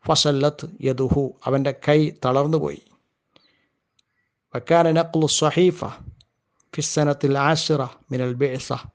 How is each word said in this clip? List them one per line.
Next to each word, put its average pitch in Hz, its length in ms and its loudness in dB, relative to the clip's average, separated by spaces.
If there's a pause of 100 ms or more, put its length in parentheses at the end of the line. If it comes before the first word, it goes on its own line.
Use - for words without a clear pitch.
ഫസല്ലത്ത് 147 600 0 (160)
യദുഹു, 131 420 0 (200)
അവൻ്റെ 135 360 0
കൈ 151 200 4 (180)
തളർന്നുപോയി. 135 640 -2 (1700)
വക്കാന 170 380 2
നഖ്ലു 160 400 0
സ്വഹീഫ 170 480 2 (920)
ഫിസ്സനത്തിൽ 147 640 0
ആശിറ 151 440 2 (240)
മിനൽ 127 280 -4
ബിഅസ 131 360 -4 (260)